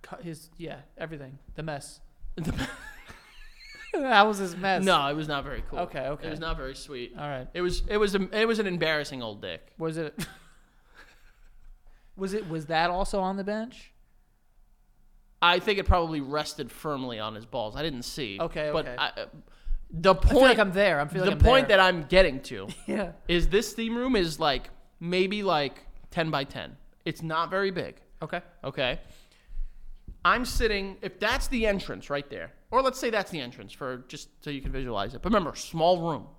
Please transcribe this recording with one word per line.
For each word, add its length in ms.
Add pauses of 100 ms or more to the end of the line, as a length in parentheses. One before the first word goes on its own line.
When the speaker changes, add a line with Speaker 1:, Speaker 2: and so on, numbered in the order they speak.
Speaker 1:
Cu-, 200
his, 360
yeah, 220 (180)
everything. 420 (160)
The 80
mess. 420
Speaker 2:
<laughs> 40 (260)
The 160
me- 120
Speaker 1:
<laughs> 40 (1300)
That 340
was 120
his 180
mess. 260
Speaker 2:
No, 240
it 80
was 140
not 160
very 240
cool. 100
Speaker 1:
Okay, 280
okay. 200
Speaker 2:
It 20
was 120
not 160
very 180
sweet. 420
Speaker 1:
All 120
right. 240
Speaker 2:
It 80
was, 260
it 80
was 180
a, 140 (100)
it 80
was 140
an 80
embarrassing 560
old 180
dick. 360
Speaker 1:
Was 200
it? 160 (180)
<laughs> 1900
Was 160
it, 160
was 180
that 220
also 320
on 160
the 60
bench? 480 (1500)
Speaker 2:
I 180
think 200
it 60
probably 360
rested 500
firmly 480
on 160
his 100
balls. 300
I 80
didn't 200
see. 360
Speaker 1:
Okay, 320
Speaker 2:
But 140
Speaker 1:
okay. 120
Speaker 2:
I, 100
uh, 180 (680)
the 220
Speaker 1:
I 80
feel 100
Speaker 2:
point, 120
Speaker 1:
like 160
I'm 120
there. 300
I'm 80
feeling 200
Speaker 2:
the 60
Speaker 1:
like 60
I'm 40
Speaker 2:
point 220
Speaker 1:
there. 100
Speaker 2:
that 80
I'm 180
getting 400
to 240 (100)
Speaker 1:
<laughs> 100
Yeah. 240 (160)
Speaker 2:
is 220
this 200
steam 280
room 180
is, 260
like, 280 (320)
maybe, 420
like, 420 (240)
ten 220
by 140
ten. 320 (260)
It's 180
not 280
very 220
big. 240 (260)
Speaker 1:
Okay. 200 (220)
Speaker 2:
Okay. 360 (1200)
I'm 220
sitting, 560
if 180
that's 300
the 180
entrance 420
right 200
there, 240 (180)
or 100
let's 160
say 120
that's 200
the 120
entrance 320
for, 340
just 220 (140)
so 60
you 120
can 100
visualize 420
it. 80
But 120
remember, 220
small 540
room. 180 (120)